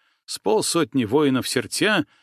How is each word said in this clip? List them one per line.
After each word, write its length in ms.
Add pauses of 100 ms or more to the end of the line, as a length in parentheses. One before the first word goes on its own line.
(260)
с 120
полсотни 680
воинов 420
сертя 580 (180)